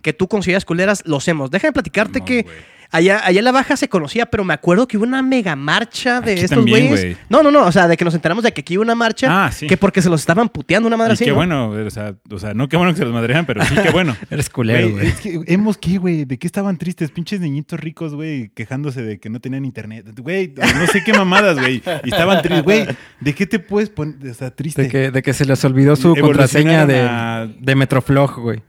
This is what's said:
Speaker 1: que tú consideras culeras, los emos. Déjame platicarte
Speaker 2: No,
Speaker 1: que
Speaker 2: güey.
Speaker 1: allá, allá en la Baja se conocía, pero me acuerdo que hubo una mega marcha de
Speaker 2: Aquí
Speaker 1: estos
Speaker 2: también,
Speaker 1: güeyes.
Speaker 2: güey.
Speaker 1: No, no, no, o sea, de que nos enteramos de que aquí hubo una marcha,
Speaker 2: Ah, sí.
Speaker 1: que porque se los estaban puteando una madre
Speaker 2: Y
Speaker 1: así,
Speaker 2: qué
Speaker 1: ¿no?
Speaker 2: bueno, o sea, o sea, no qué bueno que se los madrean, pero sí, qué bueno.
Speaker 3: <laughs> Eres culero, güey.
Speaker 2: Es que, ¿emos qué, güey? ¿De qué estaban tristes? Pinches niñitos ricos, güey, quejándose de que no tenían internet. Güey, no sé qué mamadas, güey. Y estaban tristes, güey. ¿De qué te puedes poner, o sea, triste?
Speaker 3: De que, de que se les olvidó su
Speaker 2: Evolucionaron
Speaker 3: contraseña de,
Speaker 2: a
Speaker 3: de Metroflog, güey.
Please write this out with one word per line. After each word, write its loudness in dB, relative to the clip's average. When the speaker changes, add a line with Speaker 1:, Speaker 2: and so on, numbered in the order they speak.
Speaker 1:
que -2
tú -2
consideras -2
culeras, -2
los -2
emos. -2
Déjame 0
platicarte -4
Speaker 2:
No, -14
Speaker 1:
que -2
Speaker 2:
güey. -12
Speaker 1:
allá, 2
allá 4
en -2
la 4
Baja 0
se -4
conocía, -2
pero -4
me 0
acuerdo 2
que -6
hubo 0
una -2
mega 0
marcha -2
de -2
Speaker 2:
Aquí 0
Speaker 1:
estos 2
Speaker 2:
también, 4
Speaker 1:
güeyes. 2
Speaker 2:
güey. -
Speaker 1:
No, 4
no, 6
no, 6
o 2
sea, 4
de 4
que -2
nos 0
enteramos -2
de 2
que -8
aquí -6
hubo 0
una 0
marcha, 0
Speaker 2:
Ah, -2
sí. -10
Speaker 1:
que 2
porque 2
se 4
los 2
estaban 2
puteando -2
una 0
madre 2
Speaker 2:
Y 4
Speaker 1:
así, 0
Speaker 2:
qué 2
Speaker 1:
¿no? 2
Speaker 2:
bueno, 0
o -6
sea, -10
o -10
sea, -8
no -2
qué 0
bueno 4
que -2
se 0
los -2
madrean, 0
pero -2
sí, 0
qué 4
bueno. 0
Speaker 3:
<laughs> -18
Eres -4
culero, 0
güey. -2
Speaker 2:
Es 0
que, -8
¿emos 2
qué, -2
güey? -2
¿De -6
qué -8
estaban -4
tristes? -6
Pinches -8
niñitos -6
ricos, -10
güey, -8
quejándose -8
de -8
que -16
no -10
tenían -8
internet. -12
Güey, -6
no 0
sé 0
qué 0
mamadas, 2
güey. -2
Y -4
estaban 2
tristes, 0
güey. 2
¿De -2
qué -2
te -2
puedes -4
poner, -8
o -14
sea, -10
triste? -4
Speaker 3:
De 0
que, 0
de -2
que -2
se 0
les 2
olvidó 6
su 4
Speaker 2:
Evolucionaron 4
Speaker 3:
contraseña 4
de, 4
Speaker 2:
a -2
Speaker 3:
de 0
Metroflog, 2
güey. -6